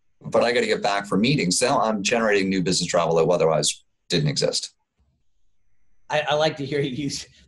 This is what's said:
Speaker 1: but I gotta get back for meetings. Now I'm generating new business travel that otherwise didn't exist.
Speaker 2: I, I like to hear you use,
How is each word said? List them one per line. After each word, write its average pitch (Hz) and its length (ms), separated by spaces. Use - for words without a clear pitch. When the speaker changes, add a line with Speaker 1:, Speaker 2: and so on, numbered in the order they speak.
Speaker 1:
but 117 220
I 120 80
gotta 120 160
get 104 160
back 101 240
for 95 100
meetings. 104 460
Now 127 180
I'm 107 220
generating 104 460
new 95 120
business 87 300
travel 82 240
that 82 180
otherwise 80 520
didn't 80 200
exist. - 460
Speaker 2:
I, 151 200
I 147 40
like 156 220
to 139 100
hear 147 140
you 139 100
use, 135 340